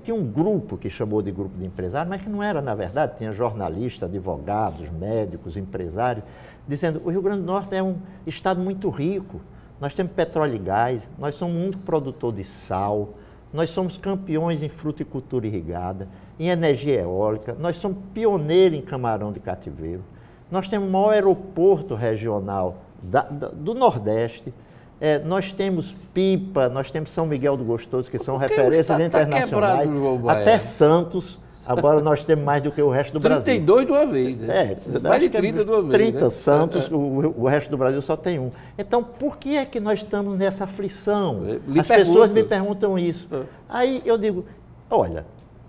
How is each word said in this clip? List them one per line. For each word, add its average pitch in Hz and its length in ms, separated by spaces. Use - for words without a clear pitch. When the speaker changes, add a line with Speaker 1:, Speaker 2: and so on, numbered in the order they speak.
Speaker 1:
tinha 226 100
um 202 120
grupo 156 500
que 95 140
chamou 107 320
de 98 80
grupo 95 260
de 90 80
empresários, 95 460
mas 196 100
que 196 80
não 202 140
era, 202 180
na 131 140
verdade, 120 420
tinha 110 160
jornalista, 107 720
advogados, 87 840
médicos, 87 680
empresários, 98 680
dizendo, 156 360
"O 175 60
Rio 185 120
Grande 196 180
do 170 60
Norte 190 280
é 190 80
um 190 140
estado 180 340
muito 190 300
rico, 165 500
nós 139 140
temos 175 180
petróleo 156 440
e - 20
gás, 107 500
nós 143 180
somos 175 200
um 180 140
produtor 151 640
de 101 100
sal, 101 680
nós 165 180
somos 185 260
campeões 170 640
em 151 80
fruticultura 131 800
irrigada, 92 640
em 160 100
energia 147 520
eólica, 107 600
nós 170 160
somos 190 220
pioneiros 185 640
em 139 60
camarão 113 480
de 92 80
cativeiro, 85 640
nós 190 180
temos 196 200
o 190 40
maior 196 180
aeroporto 190 840
regional 104 840
da, 98 220
da, 143 260
do 165 240
Nordeste, 117 800
é, 151 180
nós 190 340
temos 190 400
Pipa, 190 540
nós 131 240
temos 156 180
São 165 160
Miguel 139 300
do 127 80
Gostoso, 117 440
que 123 120
são 135 180
Speaker 2:
Por 135 80
que - 80
o - 20
Speaker 1:
referências 156 440
Speaker 2:
estado 165 100
tá 165 120
Speaker 1:
internacionais, 151 560
Speaker 2:
quebrado, 147 200
João 135 220
Maia? 120 220
Speaker 1:
até 214 180
Santos, 170 800
agora 147 340
nós 147 240
temos 151 200
mais 143 180
do 147 80
que 147 100
o 147 80
resto 139 260
do 156 40
Brasil." 151 240
Speaker 2:
Trinta 247 160
e 156 80
dois 233 180
de 339 60
uma 202 160
vez, 131 300
né? 113 100
Speaker 1:
É, 156 540
Speaker 2:
Mais - 20
de - 60
Speaker 1:
acho 277 220
que 247 60
é 208 40
Speaker 2:
trinta 190 240
de 202 80
uma 214 100
vez, 147 100
Speaker 1:
trinta 208 340
Speaker 2:
né? 120 40
Speaker 1:
Santos, 151 580
Speaker 2:
É, 165 40
é. - 20
Speaker 1:
o, 143 420
o 120 120
resto 139 200
do 143 80
Brasil 131 240
só 156 160
tem 175 220
um. 127 140
Então, 240 240
por 269 360
que 285 180
é 269 100
que 247 140
nós 208 180
estamos 202 400
nessa 190 240
aflição? 196 840
Speaker 2:
É, 110 180
lhe 143 140
Speaker 1:
As - 80
pessoas 202 420
Speaker 2:
pergunto. 208 40
Speaker 1:
me 214 100
perguntam 202 520
isso. 175 360
Speaker 2:
É. 135 100
Speaker 1:
Aí 247 360
eu 233 120
digo, 202 280
"Olha, 87 380